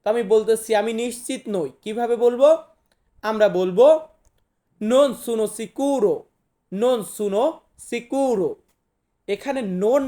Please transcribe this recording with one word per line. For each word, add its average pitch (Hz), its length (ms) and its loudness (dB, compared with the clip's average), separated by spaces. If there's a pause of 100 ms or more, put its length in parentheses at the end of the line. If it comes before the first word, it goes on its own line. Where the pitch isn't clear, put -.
তো - 120 -10
আমি 240 100 -2 (100)
বলতেছি 220 360 2 (120)
"আমি 226 100 -2 (120)
নিশ্চিত 247 380 -8 (140)
নই।" 151 140 -4 (140)
কিভাবে 233 320 -4 (100)
বলবো? 247 240 4 (800)
আমরা 214 180 4 (120)
বলবো 185 260 4 (1080)
"non 269 180 4 (160)
sono 220 200 -2 (120)
sicuro, 233 560 -2 (680)
non 247 180 0 (180)
sono 208 260 -2 (460)
sicuro।" 233 600 -2 (800)
এখানে 262 340 -6 (220)
"non" 262 240 2